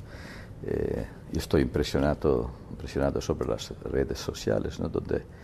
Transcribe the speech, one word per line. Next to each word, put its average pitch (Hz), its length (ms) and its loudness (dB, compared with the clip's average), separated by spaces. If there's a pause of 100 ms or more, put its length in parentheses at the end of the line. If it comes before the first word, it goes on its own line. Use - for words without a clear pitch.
(640)
Eh, - 400 0 (260)
yo - 80 0
estoy - 220 4
impresionado, 69 920 4 (200)
impresionado 69 500 0
sobre - 260 0
las - 260 -2 (160)
redes - 300 2
sociales, - 600 0
¿no? 80 80 0
Donde - 340 0 (200)